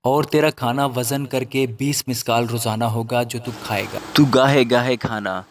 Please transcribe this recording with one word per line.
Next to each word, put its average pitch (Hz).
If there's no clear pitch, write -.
اور 143
تیرا 151
کھانا 131
وزن 131
کر 131
کے 135
بیس 123
مسکال 120
روزانہ 117
ہوگا 117
جو 120
تو 127
کھائے 101
گا۔ 95
تو 147
گاہے 135
گاہے 123
کھانا۔ 101